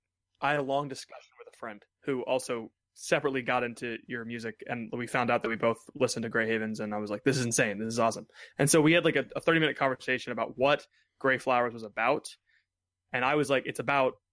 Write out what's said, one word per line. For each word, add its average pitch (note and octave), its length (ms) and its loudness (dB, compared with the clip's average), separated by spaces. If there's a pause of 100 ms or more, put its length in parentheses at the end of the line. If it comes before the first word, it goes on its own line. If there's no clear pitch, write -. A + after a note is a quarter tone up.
(420)
I C#3 100 0
had D3 80 0
a C#3+ 40 -2
long C#3 260 -2
discussion - 400 -14 (100)
with - 140 -20
a - 40 -20
friend G#2+ 240 -14 (220)
who C3 200 -2
also B2 460 -2 (260)
separately C#3 460 0
got B2 220 0
into A#2+ 340 -6 (100)
your A#2+ 180 -8
music, A2+ 420 -8
and A#2 240 -8
we A#2+ 160 -6
found B2 240 0
out A#2+ 120 2
that - 40 -4
we A2+ 80 -2
both A2+ 220 0 (180)
listened B2+ 280 0
to A#2 60 -4
Grey A2+ 220 0
Havens, A2 300 -2
and G#2+ 120 -6
I G#2 40 -4
was G#2+ 120 -6
like, G#2 140 -6
"This C#3 140 2
is B2 80 0
insane. A2+ 340 0
This A2 140 -4
is A#2 40 -2
awesome." A2+ 300 2 (320)
And D3 100 4
so E3 120 8
we D#3 100 6
had, E3+ 140 4
like, D3+ 100 4
a, C3+ 80 2 (140)
a - 20 -4
thirty-minute D#3 380 2
conversation B2+ 560 -2
about A2+ 240 -4
what C#3+ 280 2 (320)
Gray C3 200 2
Flowers B2 360 2
was A2+ 100 -12
about, A2+ 440 0 (840)
and B2 100 0
I C#3 120 2
was C#3+ 140 2
like, C3 160 2
"It's B2 140 -8
about C3 360 2 (160)